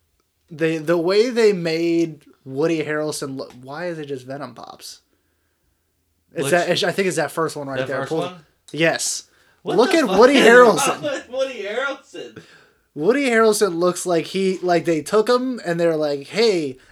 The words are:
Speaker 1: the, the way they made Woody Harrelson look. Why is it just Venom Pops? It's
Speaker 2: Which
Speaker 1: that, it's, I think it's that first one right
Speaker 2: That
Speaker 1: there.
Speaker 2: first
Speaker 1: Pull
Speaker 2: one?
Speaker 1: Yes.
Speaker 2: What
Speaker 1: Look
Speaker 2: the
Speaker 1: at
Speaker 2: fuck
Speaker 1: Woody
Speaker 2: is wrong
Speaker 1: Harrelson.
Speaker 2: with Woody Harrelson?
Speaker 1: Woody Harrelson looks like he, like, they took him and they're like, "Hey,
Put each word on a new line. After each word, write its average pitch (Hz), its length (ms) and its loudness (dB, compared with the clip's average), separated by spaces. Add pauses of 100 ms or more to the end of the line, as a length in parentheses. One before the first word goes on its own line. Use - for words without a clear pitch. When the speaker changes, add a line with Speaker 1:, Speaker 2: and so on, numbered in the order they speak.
(500)
Speaker 1:
the, 160 280 -2
the 160 200 0
way 202 320 2
they 220 220 4
made 165 680 -2 (220)
Woody 151 400 -2
Harrelson 151 520 -6
look. - 160 -12 (100)
Why 147 240 -10
is 170 120 -8
it 151 80 -10
just 131 200 -10
Venom 131 280 -12
Pops? - 460 -18 (1300)
It's - 120 -6
Speaker 2:
Which 135 80 -4
Speaker 1:
that, 175 160 2
it's, 175 160 0
I 180 80 -2
think 190 160 -2
it's 156 80 -4
that 147 160 -2
first 156 240 -4
one 143 120 -12
right 135 100 -8
Speaker 2:
That 131 100 -4
Speaker 1:
there. 135 120 -6
Speaker 2:
first 131 100 -8
Speaker 1:
Pull 160 100 -2
Speaker 2:
one? 180 240 -10 (280)
Speaker 1:
Yes. 147 520 0 (380)
Speaker 2:
What 180 140 -4
Speaker 1:
Look 226 160 4
Speaker 2:
the 330 60 4
Speaker 1:
at 302 80 2
Speaker 2:
fuck 190 120 0
Speaker 1:
Woody 254 180 8
Speaker 2:
is 226 120 6
wrong 240 300 10
Speaker 1:
Harrelson. - 240 -2
Speaker 2:
with - 260 -6
Woody 254 360 -6
Harrelson? 254 800 -10 (520)
Speaker 1:
Woody 240 320 0
Harrelson 214 520 2
looks 175 280 -2
like 170 200 0
he, 185 320 -2
like, 175 260 0
they 160 180 -2
took 208 260 0
him 247 360 -2
and 170 140 -4
they're 165 180 2
like, 147 320 -4
"Hey, 175 500 0 (140)